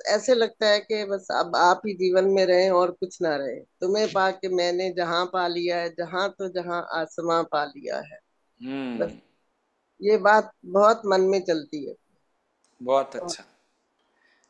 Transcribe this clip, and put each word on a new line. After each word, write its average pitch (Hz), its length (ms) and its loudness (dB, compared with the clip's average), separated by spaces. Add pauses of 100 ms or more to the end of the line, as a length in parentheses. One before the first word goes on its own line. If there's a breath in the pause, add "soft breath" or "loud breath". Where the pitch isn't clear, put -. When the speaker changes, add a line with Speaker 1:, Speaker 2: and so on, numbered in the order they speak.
Speaker 1:
ऐसे 214 280 2
लगता 220 320 0
है 208 140 4
कि 214 240 -6
बस 196 260 -6
अब 165 260 -2
आप 175 300 4
ही 208 80 -4
जीवन 185 300 2
में 196 220 4
रहें 185 240 4
और 180 200 2
कुछ 180 320 -8
ना 160 140 0
रहे। 131 240 -6
तुम्हें 196 520 -2
पा 190 180 2
के 190 180 -8
मैंने 180 440 0
जहाँ 170 340 -2
पा 180 200 -2
लिया 175 300 -2
है, 170 120 -4
जहाँ 180 500 -6
तो 190 100 -6
जहाँ 175 440 -6
आसमां 165 520 -2
पा 151 200 -2
लिया 147 320 -10
है। - 220 -12 (440)
Speaker 2:
हम्म। 131 360 -8
Speaker 1:
बस - 140 -4 (880)
ये 208 140 4
बात 208 360 4 (120)
बहुत 208 420 4
मन 190 140 4
में 190 200 2
चलती 156 480 -6
है। 151 60 -12 (880)
Speaker 2:
बहुत 135 300 0
Speaker 1:
तो 160 60 -12
Speaker 2:
अच्छा। - 260 -10 (1040)